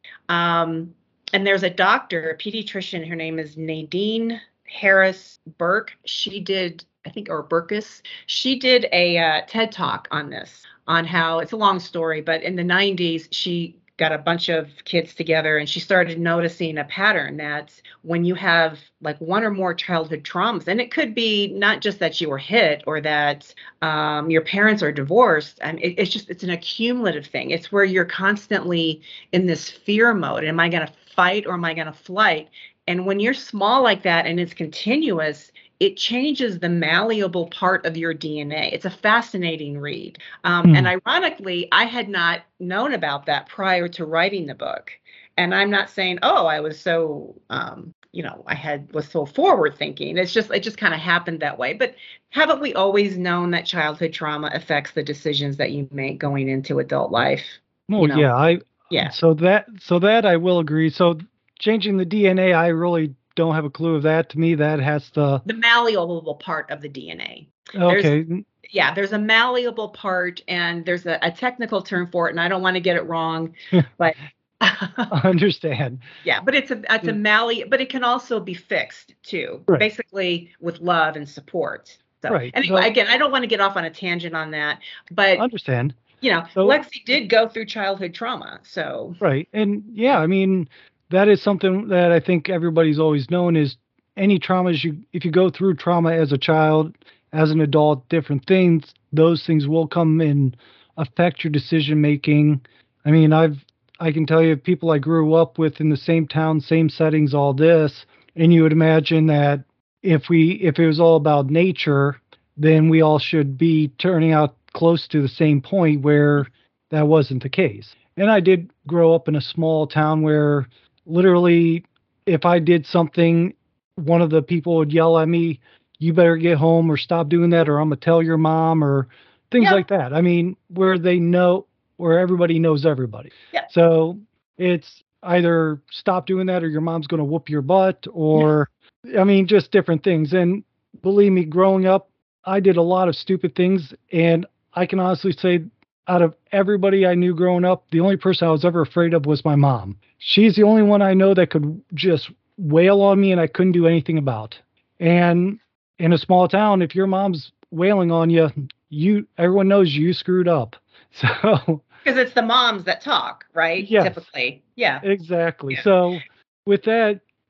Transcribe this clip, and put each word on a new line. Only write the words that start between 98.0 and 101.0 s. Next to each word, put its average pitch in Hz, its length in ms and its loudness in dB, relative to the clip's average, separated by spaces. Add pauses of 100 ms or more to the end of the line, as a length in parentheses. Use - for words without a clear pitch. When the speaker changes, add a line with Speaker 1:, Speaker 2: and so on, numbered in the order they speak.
Speaker 2:
different 147 380 -2
things, 180 460 2 (180)
those 160 340 2
things 151 220 0
will 160 200 0
come 165 340 0
and 143 340 0 (420)
affect 170 460 -2